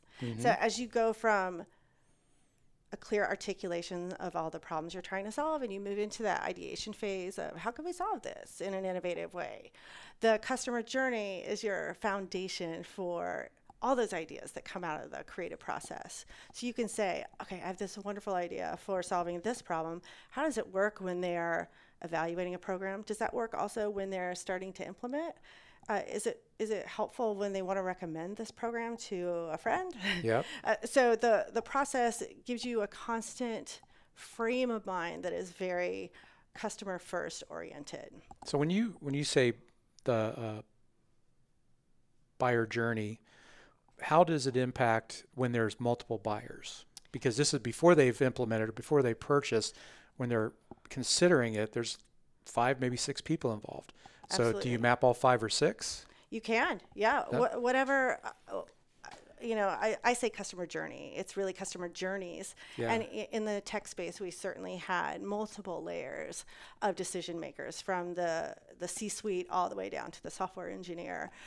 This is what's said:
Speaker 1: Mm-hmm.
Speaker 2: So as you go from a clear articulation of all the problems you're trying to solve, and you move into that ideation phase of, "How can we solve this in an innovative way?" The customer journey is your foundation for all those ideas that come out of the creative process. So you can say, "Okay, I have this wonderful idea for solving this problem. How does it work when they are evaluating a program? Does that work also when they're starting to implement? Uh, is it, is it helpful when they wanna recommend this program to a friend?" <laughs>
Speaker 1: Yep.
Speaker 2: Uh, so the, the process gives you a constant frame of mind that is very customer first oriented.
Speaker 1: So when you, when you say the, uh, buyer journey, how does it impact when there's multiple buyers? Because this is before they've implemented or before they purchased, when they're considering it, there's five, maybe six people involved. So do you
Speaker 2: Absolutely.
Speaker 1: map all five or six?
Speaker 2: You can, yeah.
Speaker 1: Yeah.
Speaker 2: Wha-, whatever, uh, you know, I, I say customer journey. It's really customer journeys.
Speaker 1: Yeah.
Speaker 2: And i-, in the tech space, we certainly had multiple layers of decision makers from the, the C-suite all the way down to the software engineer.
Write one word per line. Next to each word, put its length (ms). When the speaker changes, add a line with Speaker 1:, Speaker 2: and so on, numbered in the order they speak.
Speaker 1:
Mm-hmm. 200
Speaker 2:
So 180
as 200
you 80
go 240
from 540
a 40
clear 280
articulation 960
of 160
all 140
the 100
problems 340
you're 80
trying 220
to 80
solve, 300
and 100
you 80
move 180
into 260
that 200
ideation 480
phase 480
of, 160
"How 160
can 140
we 80
solve 280
this 380
in 140
an 120
innovative 480
way?" 380
The 240
customer 400
journey 560
is 240
your 380
foundation 840
for 640
all 140
those 180
ideas 380
that 140
come 180
out 200
of 60
the 140
creative 340
process. 680
So 140
you 60
can 160
say, 340
"Okay, 220
I 40
have 100
this 200
wonderful 380
idea 480
for 180
solving 380
this 220
problem. 400
How 140
does 140
it 160
work 260
when 220
they 160
are 320
evaluating 520
a 40
program? 440
Does 160
that 140
work 240
also 320
when 200
they're 260
starting 380
to 120
implement? 480
Uh, 120
is 140
it, 160
is 100
it 160
helpful 500
when 180
they 100
wanna 180
recommend 560
this 140
program 440
to 320
a 60
friend?" 380
<laughs> 140
Speaker 1:
Yep. 220
Speaker 2:
Uh, 120
so 300
the, 360
the 120
process 580
gives 180
you 180
a 60
constant 920
frame 560
of 160
mind 380
that 100
is 180
very 600
customer 460
first 500
oriented. 640
Speaker 1:
So 140
when 100
you, 300
when 160
you 80
say 300
the, 100
uh, 480
buyer 280
journey, 540
how 220
does 240
it 100
impact 680
when 160
there's 280
multiple 380
buyers? 680
Because 260
this 160
is 60
before 360
they've 260
implemented 480
or 20
before 320
they 100
purchased, 600
when 120
they're 240
considering 640
it, 180
there's 240
five, 340
maybe 180
six 240
people 320
involved. 400
So 80
do 60
you 120
Speaker 2:
Absolutely. 220
Speaker 1:
map 260
all 100
five 300
or 60
six? 560
Speaker 2:
You 120
can, 380
yeah. 360
Speaker 1:
Yeah. 80
Speaker 2:
Wha-, 200
whatever, 600
uh, 100
you 140
know, 120
I, 360
I 100
say 160
customer 360
journey. 520
It's 180
really 160
customer 380
journeys. 640
Speaker 1:
Yeah. 160
Speaker 2:
And 100
i-, 280
in 120
the 180
tech 260
space, 340
we 100
certainly 460
had 440
multiple 600
layers 640
of 140
decision 440
makers 420
from 320
the, 420
the 80
C-suite 640
all 180
the 80
way 140
down 220
to 120
the 80
software 380
engineer. 600